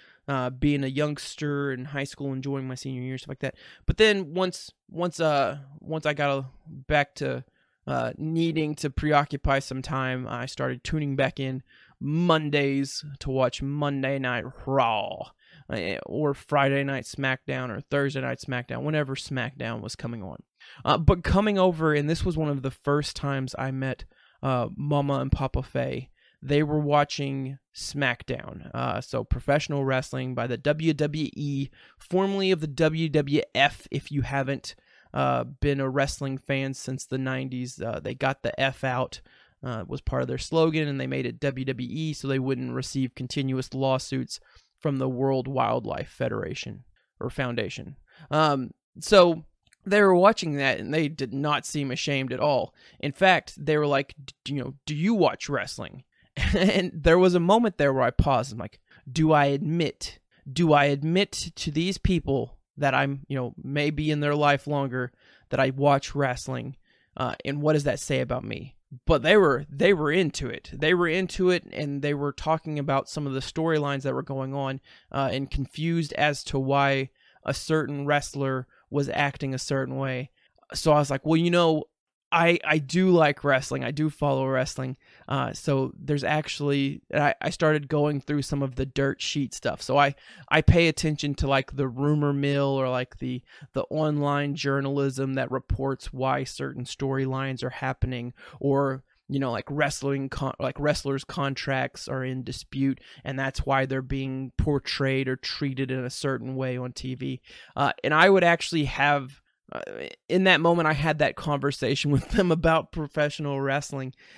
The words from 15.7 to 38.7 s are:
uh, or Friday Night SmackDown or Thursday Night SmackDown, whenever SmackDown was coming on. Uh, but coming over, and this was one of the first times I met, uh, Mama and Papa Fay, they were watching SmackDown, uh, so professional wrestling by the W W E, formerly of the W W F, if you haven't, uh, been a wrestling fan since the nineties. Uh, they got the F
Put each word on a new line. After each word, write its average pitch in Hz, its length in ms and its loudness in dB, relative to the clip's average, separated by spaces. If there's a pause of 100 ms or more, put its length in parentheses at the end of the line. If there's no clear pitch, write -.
uh, 90 240 -4 (100)
or 143 300 -2
Friday 139 480 2
Night 139 220 -4
SmackDown 131 680 -4
or 127 60 -8
Thursday 139 400 -2
Night 127 260 -6
SmackDown, 123 360 -6
whenever 147 320 -2
SmackDown 123 680 -6
was - 140 -10
coming 117 260 -8
on. 92 160 -12 (480)
Uh, 151 140 4
but 175 240 4
coming 202 340 4
over, 160 380 4
and 147 120 0
this 165 160 0
was 165 140 0
one 151 120 0
of 139 120 -2
the 131 100 -4
first 143 440 -2
times 135 420 -4
I 131 140 -4
met, 131 340 -6 (380)
uh, 127 320 0
Mama 143 400 0
and 131 160 -2
Papa 131 320 0
Fay, 127 480 -6 (300)
they 147 220 2
were 151 160 0
watching 139 800 0 (180)
SmackDown, - 960 -6
uh, 120 280 -4
so 113 240 -4
professional 143 580 0
wrestling 131 520 -2
by 120 120 -4
the 117 100 -4
W 151 360 2
W 147 400 -2
E, 139 360 -4 (280)
formerly 190 540 0
of 160 100 2
the 156 60 -2
W 160 420 2
W 143 320 2 (120)
F, - 380 2
if - 200 -6
you 143 100 0
haven't, 135 540 -4 (380)
uh, 131 300 0
been 139 380 -2
a 135 80 -2
wrestling 135 480 -2
fan 135 360 -4
since - 320 -8
the 131 120 -4
nineties. 131 640 -6
Uh, - 180 -4
they 110 140 -8
got 131 280 -2
the - 160 -4
F 135 280 -2